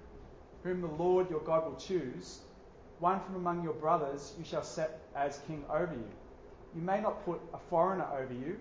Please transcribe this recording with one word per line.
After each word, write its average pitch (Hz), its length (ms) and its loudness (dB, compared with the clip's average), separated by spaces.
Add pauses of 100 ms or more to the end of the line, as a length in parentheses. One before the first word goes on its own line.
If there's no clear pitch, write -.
(640)
whom 180 180 0
the 165 60 0
Lord 175 420 6
your 156 120 0
God 160 240 4
will 135 120 -6
choose. - 640 -4 (600)
One 185 220 4
from 190 140 -6
among 175 280 0
your 156 100 0
brothers 143 640 2
you 160 40 -8
shall 160 200 0
set - 360 -2 (160)
as 143 320 0
king 151 220 -6
over 165 240 2
you. 110 160 -6 (640)
You 165 60 -4
may 190 200 2
not 208 240 0
put 170 140 0 (140)
a 151 60 -8 (100)
foreigner 175 380 6 (120)
over 123 140 -4
you, 139 280 -4